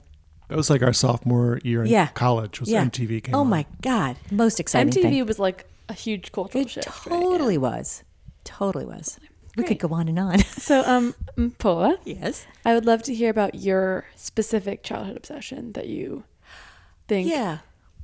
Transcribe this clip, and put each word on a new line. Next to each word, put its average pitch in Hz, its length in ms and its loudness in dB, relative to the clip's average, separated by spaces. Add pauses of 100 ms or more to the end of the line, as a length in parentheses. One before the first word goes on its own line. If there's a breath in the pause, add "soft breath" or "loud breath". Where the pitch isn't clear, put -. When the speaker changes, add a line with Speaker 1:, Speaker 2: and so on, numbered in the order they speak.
(460)
Speaker 1:
That 156 100 -4
was, 151 140 2
like, 135 100 4
our 123 120 4
sophomore 120 680 2
year 117 200 0
in 110 80 2
Speaker 2:
Yeah. 190 160 6
Speaker 1:
college 117 520 0
was 127 100 -4
Speaker 2:
Yeah. 220 120 4
Speaker 1:
M 127 80 2
T 123 160 -4
V 110 160 -2
came - 140 -2
Speaker 2:
Oh 285 60 4
Speaker 1:
on. 269 80 4
Speaker 2:
my 160 180 2 (160)
God. 165 320 0 (160)
Most 220 280 2
exciting - 280 2
Speaker 3:
M - 40 2
T 370 120 4
V 320 60 6 (100)
Speaker 2:
thing. 247 80 0
Speaker 3:
was, 214 100 -2
like, 185 300 -2 (200)
a 220 60 -12
huge 208 380 -6
cultural 214 320 -2
Speaker 2:
It 240 60 -4
Speaker 3:
shift, - 180 -8 (200)
right? 349 120 -2
Speaker 2:
totally 349 360 2
Speaker 3:
Yeah. 143 60 2
Speaker 2:
was. 120 420 -4 (400)
Totally 190 420 -4
was. 117 340 -12 (380)
We 240 60 0
Speaker 3:
Okay. 339 120 0
Speaker 2:
could 165 140 -2
go 160 60 -4
on 165 120 0
and 160 120 0
on. 185 200 2
<laughs> - 200 2
Speaker 3:
So, 269 260 4
um, 247 300 2 (200)
mm, 240 220 -2
Paula, 202 480 2
Speaker 2:
Yes? 202 400 -8 (180)
Speaker 3:
I 233 120 4
would 226 100 2
love 226 180 4
to 269 100 -6
hear 226 180 2
about 214 240 0
your 190 500 0 (100)
specific 202 680 -4
childhood 208 340 -10
obsession 262 560 -12
that - 140 -8
you - 360 -8 (840 soft breath)
think 196 200 0
Speaker 2:
Yeah. 214 320 -2 (440)